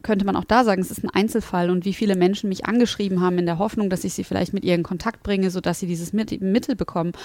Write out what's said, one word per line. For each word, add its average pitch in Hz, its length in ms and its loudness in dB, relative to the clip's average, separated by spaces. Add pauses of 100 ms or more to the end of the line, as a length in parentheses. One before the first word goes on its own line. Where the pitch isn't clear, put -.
könnte 196 220 2
man 190 100 0
auch 185 80 0
da 240 200 4
sagen, 196 180 2
es 180 100 -4
ist - 120 -8
ein 190 60 -4
Einzelfall. 196 600 0
Und 180 160 0
wie 196 80 0
viele 202 220 0
Menschen 185 340 2
mich 190 160 -4
angeschrieben 208 560 2
haben 180 160 2
in 175 80 2
der 170 120 0
Hoffnung, 208 320 0
dass 180 140 -2
ich 190 100 -4
sie 185 100 -6
vielleicht 190 300 -2
mit 196 120 -4
ihr 175 100 4
in 170 80 0
Kontakt 185 400 -6
bringe, 190 280 2
sodass 175 280 -2
sie 185 80 -4
dieses 170 260 -6
Mit-, 214 280 -2
Mittel 214 340 0
bekommen. 170 380 -4 (120)